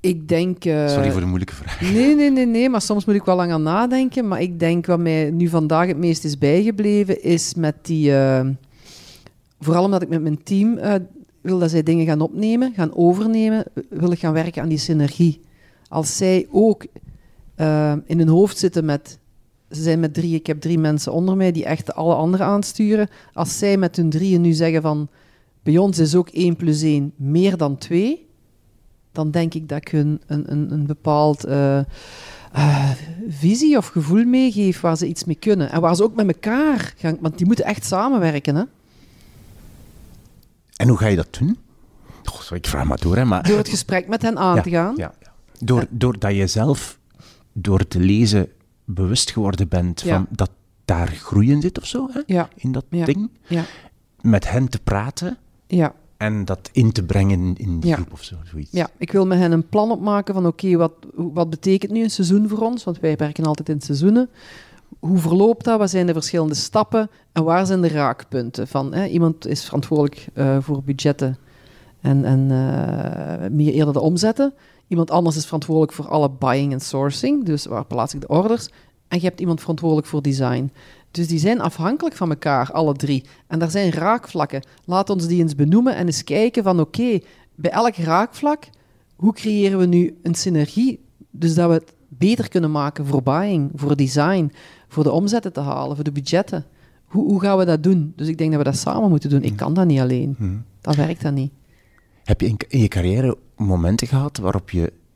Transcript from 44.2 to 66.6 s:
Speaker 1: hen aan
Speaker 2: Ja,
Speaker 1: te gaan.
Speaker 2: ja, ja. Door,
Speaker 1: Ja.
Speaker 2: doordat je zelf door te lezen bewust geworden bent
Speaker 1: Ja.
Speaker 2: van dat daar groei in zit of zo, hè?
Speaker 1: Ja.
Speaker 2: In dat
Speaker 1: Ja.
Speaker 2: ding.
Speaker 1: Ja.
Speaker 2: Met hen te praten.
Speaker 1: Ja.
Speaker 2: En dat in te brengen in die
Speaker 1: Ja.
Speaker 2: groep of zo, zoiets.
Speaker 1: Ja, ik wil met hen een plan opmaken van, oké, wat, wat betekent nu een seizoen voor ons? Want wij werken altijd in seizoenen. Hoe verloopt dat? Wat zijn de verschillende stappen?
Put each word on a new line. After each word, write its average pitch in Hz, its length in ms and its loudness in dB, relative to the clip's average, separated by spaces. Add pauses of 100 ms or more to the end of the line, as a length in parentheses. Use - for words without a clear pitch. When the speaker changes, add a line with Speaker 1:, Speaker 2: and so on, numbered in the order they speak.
Speaker 1:
hen 226 160 -2
aan 180 180 2
Speaker 2:
Ja, 107 60 2
Speaker 1:
te 175 80 -4
gaan. 175 260 0
Speaker 2:
ja, 85 240 -8
ja. - 120 -20 (280)
Door, 120 200 2
Speaker 1:
Ja. - 100 -2
Speaker 2:
doordat 110 440 -2
je 98 120 0
zelf 123 520 -2 (540)
door 95 360 0
te 87 120 -2
lezen 101 480 4 (360)
bewust 95 460 -2
geworden 98 380 -2
bent 90 320 -2
Speaker 1:
Ja. - 160 -2
Speaker 2:
van 92 140 0
dat - 200 -2 (340)
daar 85 240 0
groei 101 420 2
in 147 100 4
zit 180 200 -4
of - 60 -16
zo, 262 260 -6
hè? 254 140 -6
Speaker 1:
Ja. 180 280 0
Speaker 2:
In 131 180 -6
dat 127 180 -6
Speaker 1:
Ja. 170 140 -2
Speaker 2:
ding. 180 260 -2 (160)
Speaker 1:
Ja. 165 180 -2 (560)
Speaker 2:
Met 110 300 2
hen 127 180 0
te 110 120 -8
praten. 139 560 -4 (300)
Speaker 1:
Ja. 170 280 0 (220)
Speaker 2:
En 107 280 -2
dat 92 280 -6
in 113 200 4
te 107 120 -2
brengen 95 520 2
in 87 240 -4
die 165 100 0
Speaker 1:
Ja. 156 60 2
Speaker 2:
groep 90 160 -6
of - 100 -18
zo, - 220 -18
zoiets. 78 280 -12
Speaker 1:
Ja, 175 160 -2 (100)
ik - 140 -8
wil 196 140 4
met 185 120 2
hen 175 140 4
een 165 160 2
plan 214 220 0
opmaken 202 440 -2
van, 185 120 0
oké, 175 300 0
wat, 165 160 2 (220)
wat 165 360 -4
betekent 190 420 0
nu 226 100 -2
een 220 80 0
seizoen 202 380 2
voor 214 100 -4
ons? 226 260 -4
Want 175 160 -6
wij 156 160 0
werken 151 280 -4
altijd 151 240 -2
in 151 120 -2
seizoenen. 202 480 2 (680)
Hoe 185 200 0
verloopt 196 460 2
dat? 226 140 2
Wat 202 120 2
zijn 180 160 0
de 170 60 2
verschillende 156 420 -2
stappen? 214 560 -2 (220)